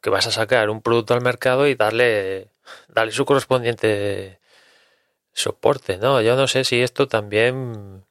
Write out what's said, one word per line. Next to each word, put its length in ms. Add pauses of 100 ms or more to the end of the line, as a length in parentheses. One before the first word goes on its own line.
que 80
vas 160
a 60
sacar 380
un 120
producto 340
al 60
mercado 460
y 80
darle, 720 (400)
darle 240
su 140
correspondiente 1120 (960)
soporte, 640
¿no? 240
Yo 160
no 100
sé 160
si 180
esto 280
también 1000